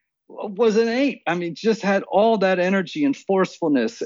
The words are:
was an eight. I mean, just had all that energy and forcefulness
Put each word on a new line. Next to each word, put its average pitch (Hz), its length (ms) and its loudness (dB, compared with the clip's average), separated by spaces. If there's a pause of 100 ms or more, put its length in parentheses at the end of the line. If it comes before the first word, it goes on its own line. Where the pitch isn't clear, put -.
(280)
was 208 500 -2
an 233 100 2
eight. 254 380 -2
I 165 80 -2
mean, 170 220 -6
just 208 260 -2
had 196 220 0
all 220 340 2
that 190 220 2
energy 180 440 0
and 139 140 2
forcefulness 156 880 -2